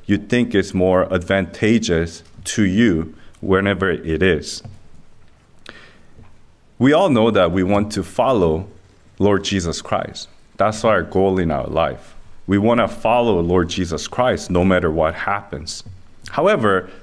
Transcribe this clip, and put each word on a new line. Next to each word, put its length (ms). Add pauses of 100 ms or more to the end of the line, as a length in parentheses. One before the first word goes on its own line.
you 120
think 380
is 180
more 400
advantageous 1120 (220)
to 180
you 500 (280)
whenever 500
it 320
is. 400 (2250)
We 160
all 160
know 200
that 220
we 120
want 280
to 120
follow 680 (480)
Lord 260
Jesus 380
Christ. 480 (260)
That's 300
our 180
goal 360
in 120
our 160
life. 480 (320)
We 100
want 220
to 80
follow 540
Lord 280
Jesus 380
Christ 420
no 160
matter 240
what 240
happens. 720 (480)
However, 580 (140)